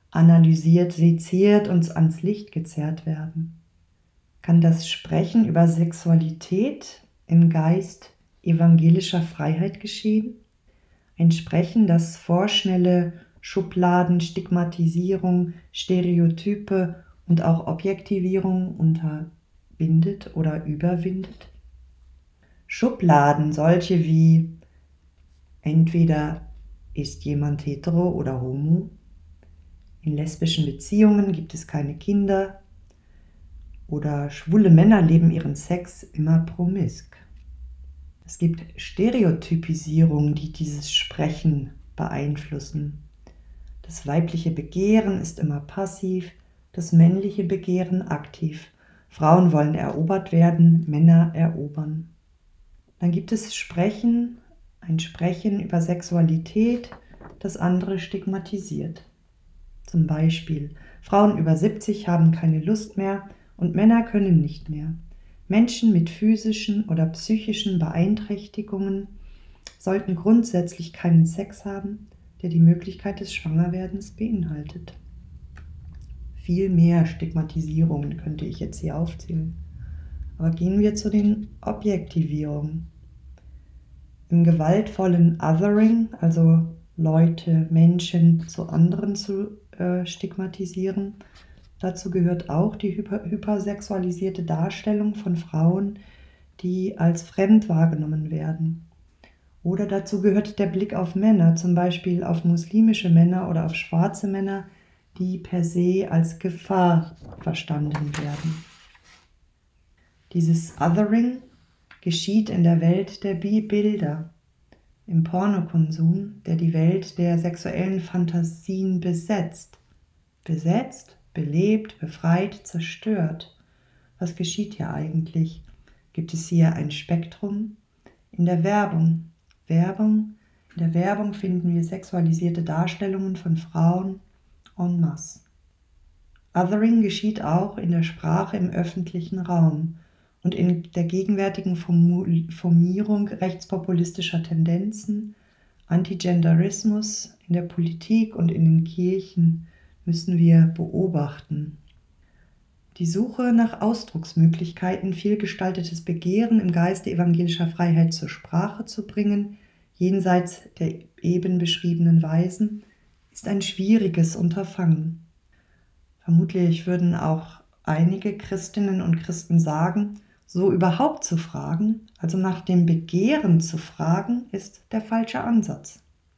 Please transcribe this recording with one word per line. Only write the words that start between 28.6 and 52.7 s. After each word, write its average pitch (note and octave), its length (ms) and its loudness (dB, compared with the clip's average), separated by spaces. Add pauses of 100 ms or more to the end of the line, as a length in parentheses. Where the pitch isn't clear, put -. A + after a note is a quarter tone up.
in D3+ 140 -2
lesbischen D#3+ 500 -2
Beziehungen G3+ 680 2
gibt D#3+ 200 -8
es - 140 -14
keine D3 280 -6
Kinder G3 680 -2 (1300)
oder D3 420 -4
schwule F#3+ 400 4
Männer F#3 320 10
leben E3 300 6
ihren C#3+ 240 -2
Sex - 460 -8
immer D#3+ 380 0
promisk. F3 800 -4 (1080)
Es - 120 -18
gibt E3+ 260 -2 (160)
Stereotypisierungen, E3 1500 0
die D3 200 -8
dieses D3 400 -8
Sprechen D#3 800 -2 (260)
beeinflussen. D3 1000 -8 (840)
Das - 260 -16
weibliche E3 440 -2
Begehren G3 680 0
ist - 200 -10
immer D3 200 -2
passiv, F#3 720 -6 (400)
das E3+ 220 -6
männliche G3 500 4
Begehren F3+ 580 -2
aktiv. - 640 -8 (420)
Frauen E3 420 4
wollen D3+ 240 2
erobert F#3 560 -4
werden, E3 560 6
Männer E3 460 6
erobern. D#3 760 -4 (880)